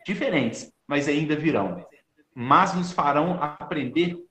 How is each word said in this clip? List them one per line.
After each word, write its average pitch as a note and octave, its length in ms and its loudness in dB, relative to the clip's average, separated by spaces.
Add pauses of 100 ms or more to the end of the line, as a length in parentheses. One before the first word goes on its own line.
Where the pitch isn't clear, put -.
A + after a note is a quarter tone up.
diferentes, D3+ 640 -2 (160)
mas C#3+ 220 0
ainda D3 260 0
virão. A2+ 500 -2 (480)
Mas D#3 400 4
nos F3 200 -4
farão D3 480 2
aprender D3+ 760 -2 (140)